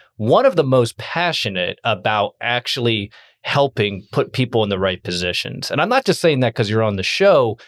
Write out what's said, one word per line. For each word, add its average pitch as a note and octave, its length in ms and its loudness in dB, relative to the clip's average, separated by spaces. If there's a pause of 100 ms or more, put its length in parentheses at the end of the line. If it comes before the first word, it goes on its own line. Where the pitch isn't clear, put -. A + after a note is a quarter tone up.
(180)
one D#3 280 4
of A#3+ 80 4
the E3 80 2
most B2+ 360 2
passionate G2 840 -4
about G#2+ 580 -2
actually A#2 720 -2 (320)
helping G#2 720 -2
put - 200 -2
people A#2+ 300 0
in G#2 60 0
the G2+ 100 -2
right F#2 240 -2
positions. F2 640 -6
And F#2+ 120 -2
I'm F3+ 80 0
not B3+ 160 0
just - 160 0
saying D#3 180 2
that B2+ 160 0
'cause G#2 160 -2
you're A2 140 2
on G#2 100 0
the F#2+ 80 -4
show. D3 640 2